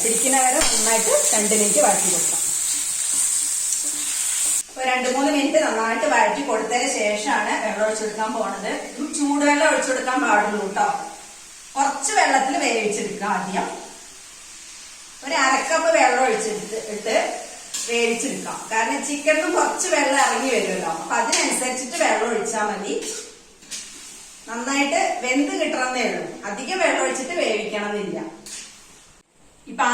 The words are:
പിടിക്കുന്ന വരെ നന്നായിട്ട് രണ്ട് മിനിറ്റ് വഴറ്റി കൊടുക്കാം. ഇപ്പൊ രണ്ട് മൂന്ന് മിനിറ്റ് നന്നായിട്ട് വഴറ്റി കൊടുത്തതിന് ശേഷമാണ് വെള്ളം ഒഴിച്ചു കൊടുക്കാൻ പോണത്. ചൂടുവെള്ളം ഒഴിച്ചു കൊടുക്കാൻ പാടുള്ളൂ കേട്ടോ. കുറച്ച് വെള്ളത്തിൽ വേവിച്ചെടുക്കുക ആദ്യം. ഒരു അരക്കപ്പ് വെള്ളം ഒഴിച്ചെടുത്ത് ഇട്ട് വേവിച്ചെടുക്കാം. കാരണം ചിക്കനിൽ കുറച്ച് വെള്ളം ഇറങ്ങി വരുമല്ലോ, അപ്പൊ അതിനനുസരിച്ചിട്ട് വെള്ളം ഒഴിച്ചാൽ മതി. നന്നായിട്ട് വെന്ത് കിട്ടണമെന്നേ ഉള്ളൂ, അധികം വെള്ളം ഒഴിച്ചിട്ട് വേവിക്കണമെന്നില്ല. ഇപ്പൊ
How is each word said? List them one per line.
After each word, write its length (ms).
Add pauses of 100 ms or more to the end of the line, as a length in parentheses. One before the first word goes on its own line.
പിടിക്കുന്ന 400
വരെ 160 (100)
നന്നായിട്ട് 420 (220)
രണ്ട് 260
മിനിറ്റ് 260
വഴറ്റി 280
കൊടുക്കാം. 260 (2250)
ഇപ്പൊ 200
രണ്ട് 240
മൂന്ന് 220
മിനിറ്റ് 300
നന്നായിട്ട് 480
വഴറ്റി 340
കൊടുത്തതിന് 400 (100)
ശേഷമാണ് 540 (120)
വെള്ളം 220
ഒഴിച്ചു 180
കൊടുക്കാൻ 320
പോണത്. 360 (460)
ചൂടുവെള്ളം 520
ഒഴിച്ചു 220
കൊടുക്കാൻ 320
പാടുള്ളൂ 420
കേട്ടോ. 220 (880)
കുറച്ച് 420
വെള്ളത്തിൽ 460
വേവിച്ചെടുക്കുക 680
ആദ്യം. 340 (1600)
ഒരു 180
അരക്കപ്പ് 540
വെള്ളം 280
ഒഴിച്ചെടുത്ത് 520 (160)
ഇട്ട് 220 (720)
വേവിച്ചെടുക്കാം. 680 (120)
കാരണം 380
ചിക്കനിൽ 380 (100)
കുറച്ച് 380
വെള്ളം 300
ഇറങ്ങി 300
വരുമല്ലോ, 360 (100)
അപ്പൊ 180
അതിനനുസരിച്ചിട്ട് 840
വെള്ളം 260
ഒഴിച്ചാൽ 400
മതി. 240 (1500)
നന്നായിട്ട് 520 (240)
വെന്ത് 360
കിട്ടണമെന്നേ 480
ഉള്ളൂ, 140 (260)
അധികം 360
വെള്ളം 200
ഒഴിച്ചിട്ട് 380
വേവിക്കണമെന്നില്ല. 760 (1500)
ഇപ്പൊ 240